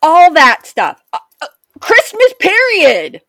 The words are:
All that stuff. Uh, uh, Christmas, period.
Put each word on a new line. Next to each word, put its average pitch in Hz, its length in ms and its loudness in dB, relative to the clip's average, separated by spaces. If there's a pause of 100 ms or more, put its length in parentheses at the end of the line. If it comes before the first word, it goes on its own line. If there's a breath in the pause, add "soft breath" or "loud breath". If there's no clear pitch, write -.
All 339 320 4
that 262 320 0
stuff. - 360 -8 (100)
Uh, - 60 -12 (240)
uh, 302 40 -16 (340)
Christmas, 466 600 0
period. 339 880 -2